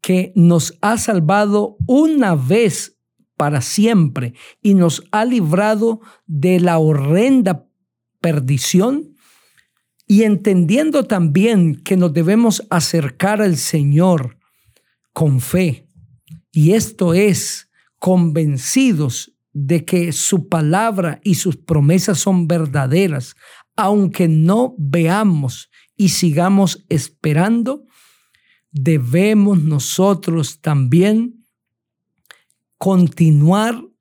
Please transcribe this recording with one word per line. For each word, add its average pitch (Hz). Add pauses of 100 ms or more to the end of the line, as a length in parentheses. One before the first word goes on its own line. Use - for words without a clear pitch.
que 185
nos 170
ha 220
salvado 208 (100)
una 269
vez 165 (400)
para 147
siempre 156 (300)
y 202
nos 170
ha 214
librado 214 (260)
de 175
la 175
horrenda 165 (560)
perdición, 170 (920)
y 202
entendiendo 214
también 175
que -
nos 175
debemos 202
acercar 175
al 175
Señor 147 (760)
con 135
fe, 175 (640)
y 160
esto 214
es 196 (300)
convencidos 160 (160)
de 143
que 170
su -
palabra 175
y 196
sus 156
promesas 165
son 180
verdaderas, 151 (400)
aunque 196
no 196
veamos 165 (260)
y 190
sigamos 180
esperando, 208 (880)
debemos 165
nosotros 165
también 180 (1300)
continuar 180 (180)